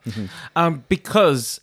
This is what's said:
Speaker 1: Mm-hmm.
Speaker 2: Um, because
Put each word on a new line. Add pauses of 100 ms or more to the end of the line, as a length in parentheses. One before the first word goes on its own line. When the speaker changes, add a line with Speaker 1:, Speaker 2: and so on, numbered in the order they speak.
Speaker 1:
Mm-hmm. (300)
Speaker 2:
Um,
because